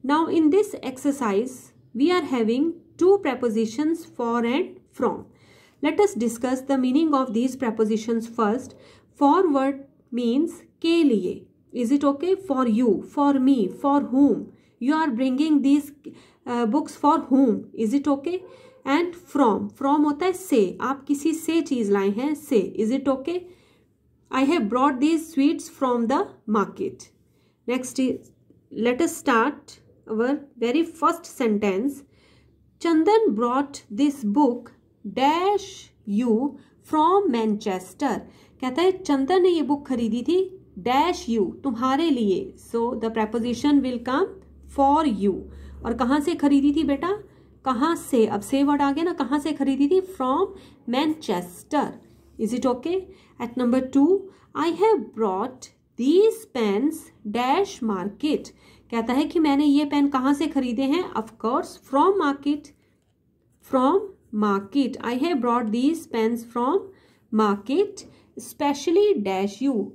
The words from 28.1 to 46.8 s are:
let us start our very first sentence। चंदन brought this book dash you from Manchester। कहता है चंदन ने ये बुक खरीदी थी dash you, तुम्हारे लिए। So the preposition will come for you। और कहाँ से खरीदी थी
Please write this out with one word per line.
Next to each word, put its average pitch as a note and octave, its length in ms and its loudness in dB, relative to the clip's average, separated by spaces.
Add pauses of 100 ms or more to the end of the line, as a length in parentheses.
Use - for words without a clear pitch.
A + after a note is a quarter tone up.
let B3 140 0
us E4 220 -2
start B3 560 0 (320)
our B3 260 0 (220)
very B3 240 0
first E4 420 -2
sentence। G#3+ 680 0 (880)
चंदन E4+ 540 4
brought B3 480 -2 (100)
this C#4 300 0
book A#3+ 480 0 (480)
dash F4+ 720 0 (180)
you A#3 400 0 (420)
from E4+ 400 4
Manchester। A3 880 -2 (420)
कहता B3+ 200 -2
है F#4 100 4
चंदन D4 500 0
ने F#4 80 4
ये E4 120 2
बुक C#4+ 260 -2
खरीदी A#3 340 -2
थी F#4 440 -2 (140)
dash C#4 500 0
you, G#3+ 220 0 (120)
तुम्हारे C#4 460 0
लिए। A3 440 0 (180)
So A#3 220 -2 (100)
the A3+ 60 -2
preposition A#3 720 0
will B3 220 -4
come C#4+ 240 0 (520)
for C#4+ 260 4 (180)
you। G3 100 2 (520)
और A#3 80 -4
कहाँ B3+ 260 0
से D#4+ 160 -2
खरीदी C#4+ 380 4
थी D#4+ 100 0